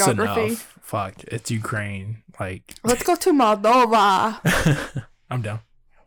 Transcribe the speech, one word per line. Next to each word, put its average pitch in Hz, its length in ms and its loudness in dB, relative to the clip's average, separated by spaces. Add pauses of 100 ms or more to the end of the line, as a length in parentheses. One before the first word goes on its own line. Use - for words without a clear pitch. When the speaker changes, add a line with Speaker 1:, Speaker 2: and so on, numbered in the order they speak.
Speaker 1:
geography. 104 440 0
Speaker 2:
enough. - 340 -10
Fuck, 98 320 -6 (140)
it's - 220 -8
Ukraine. 104 720 -6 (160)
Like, 95 360 -10 (100)
Speaker 1:
Let's 240 200 0
go 349 120 2
to 370 160 0
Moldova. 214 1700 2 (100)
Speaker 2:
<laughs> - 160 -20
I'm 127 100 -4
down. 107 200 -6 (460)